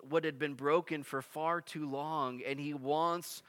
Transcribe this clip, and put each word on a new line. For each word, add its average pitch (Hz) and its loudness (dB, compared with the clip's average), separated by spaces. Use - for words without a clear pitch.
what 160 4
had 147 -2
been 147 -2
broken 147 2
for 135 -4
far 165 0
too 151 -6
long. 139 -2
And 139 -2
he 147 -2
wants 160 0